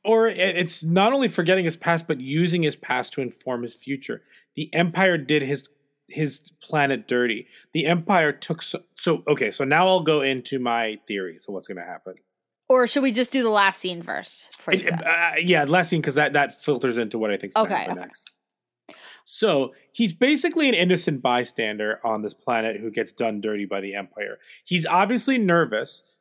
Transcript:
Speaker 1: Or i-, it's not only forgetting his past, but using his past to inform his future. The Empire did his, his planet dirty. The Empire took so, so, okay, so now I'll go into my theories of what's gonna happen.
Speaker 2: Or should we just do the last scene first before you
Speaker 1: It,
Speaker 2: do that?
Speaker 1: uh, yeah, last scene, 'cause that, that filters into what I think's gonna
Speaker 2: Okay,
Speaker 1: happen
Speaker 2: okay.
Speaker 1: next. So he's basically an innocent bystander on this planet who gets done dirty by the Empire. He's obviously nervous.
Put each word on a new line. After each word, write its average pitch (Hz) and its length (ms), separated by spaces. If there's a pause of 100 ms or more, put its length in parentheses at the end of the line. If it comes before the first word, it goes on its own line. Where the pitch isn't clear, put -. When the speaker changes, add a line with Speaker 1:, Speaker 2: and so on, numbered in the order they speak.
Speaker 1:
Or 226 240
i-, 208 40
it's 175 500
not 185 300
only 269 160
forgetting 185 360
his 165 120
past, 165 320
but 143 120
using 165 420
his 147 140
past 127 380
to 143 60
inform 123 420
his 117 120
future. 135 480 (340)
The 156 180
Empire 175 440
did 147 240
his, 139 260 (400)
his 147 300 (220)
planet 139 460
dirty. 123 400 (260)
The 151 140
Empire 165 460
took - 300
so, - 200 (120)
so, - 340
okay, 131 220
so 139 140
now 156 220
I'll 190 160
go 151 200
into 135 360
my 117 480
theories 92 400
of 101 80
what's 92 140
gonna 90 160
happen. 90 300 (540)
Speaker 2:
Or 254 180
should 269 160
we 262 100
just 240 180
do 262 120
the 226 80
last 202 280
scene 175 240
first - 540
before - 180
you 185 60
Speaker 1:
It, - 40
Speaker 2:
do - 60
that? 165 160
Speaker 1:
uh, 165 340
yeah, 170 240
last 165 260
scene, 160 120
'cause 139 120
that, 147 180
that 143 280
filters 123 380
into 113 200
what 110 120
I 101 60
think's 101 180
gonna 214 120
Speaker 2:
Okay, 196 100
Speaker 1:
happen 107 160
Speaker 2:
okay. 180 80
Speaker 1:
next. - 300 (960)
So 147 480 (180)
he's 214 200
basically 294 560
an 233 60
innocent 170 480
bystander 110 840
on 110 180
this 104 120
planet 113 460
who 110 100
gets 113 220
done 110 280
dirty 104 240
by 98 160
the 98 140
Empire. 101 440 (260)
He's 170 220
obviously 220 520
nervous. 165 640 (180)